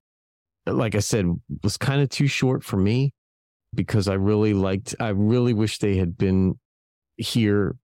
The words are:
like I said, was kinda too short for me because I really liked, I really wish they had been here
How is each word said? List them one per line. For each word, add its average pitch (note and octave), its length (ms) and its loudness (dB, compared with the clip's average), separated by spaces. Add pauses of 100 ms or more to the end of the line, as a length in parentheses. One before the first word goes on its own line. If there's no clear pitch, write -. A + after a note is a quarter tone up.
(640)
like A#2+ 300 -2
I G#2+ 40 0
said, G2 280 0 (360)
was - 140 -2
kinda C#3 300 0
too C#3+ 200 0
short C3 380 -2
for - 100 -4
me A#2 380 2 (600)
because G2+ 360 -2
I F#2+ 60 2
really G#2 380 2
liked, F#2+ 460 -2
I A#2 100 -2
really A2+ 440 2
wish G#2+ 260 -2
they G2+ 160 0
had F2+ 220 -2
been F#2+ 420 2 (560)
here G#2 680 0